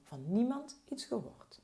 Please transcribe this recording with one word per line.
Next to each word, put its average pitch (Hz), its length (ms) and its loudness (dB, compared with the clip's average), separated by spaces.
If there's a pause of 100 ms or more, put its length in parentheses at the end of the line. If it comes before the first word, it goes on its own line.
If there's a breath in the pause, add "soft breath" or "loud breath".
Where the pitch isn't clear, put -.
van 143 280 -6
niemand 262 540 2
iets - 200 -6
gehoord. - 580 -6